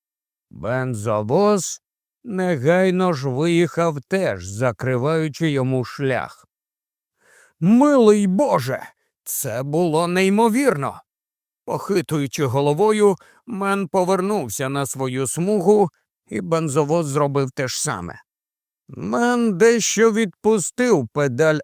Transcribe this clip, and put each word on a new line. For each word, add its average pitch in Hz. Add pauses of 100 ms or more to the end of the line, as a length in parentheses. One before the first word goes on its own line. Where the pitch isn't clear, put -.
(500)
Бензовоз 123 (440)
негайно 180
ж 139
виїхав 165 (100)
теж, 120
закриваючи 131
йому 131
шлях. 123 (1120)
Милий 220
Боже! 185 (420)
Це 123
було 160
неймовірно! 190 (640)
Похитуючи 151
головою, 165 (300)
Мен 196
повернувся 180
на 139
свою 131
смугу, 196 (400)
і 214
бензовоз 160
зробив 139
те 131
ж -
саме. 90 (680)
Мен 226
дещо 226
відпустив 208
педаль 147